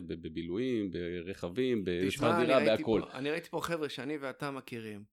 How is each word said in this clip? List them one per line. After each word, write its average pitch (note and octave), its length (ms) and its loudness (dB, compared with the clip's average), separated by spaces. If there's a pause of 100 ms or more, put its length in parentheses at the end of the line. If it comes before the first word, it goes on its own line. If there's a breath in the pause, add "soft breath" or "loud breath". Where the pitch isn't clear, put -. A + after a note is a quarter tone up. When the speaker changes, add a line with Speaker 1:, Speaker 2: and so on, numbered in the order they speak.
Speaker 1:
ב-, E2+ 80 -4
בבילויים, F2 760 -2
ברכבים, F2+ 920 -2
בשכר F2+ 240 2
Speaker 2:
תשמע, D3 320 4
Speaker 1:
דירה, C3 180 6
Speaker 2:
אני - 80 6
ראיתי A2 160 6
Speaker 1:
בהכל. A2 220 4
Speaker 2:
פה, - 140 -10
אני C#3+ 120 -2
ראיתי E3 180 -4
פה D#3+ 120 -4
חבר'ה D#3 280 -2
שאני C#3 280 -6
ואתה C#3 340 -6
מכירים. A2 640 -10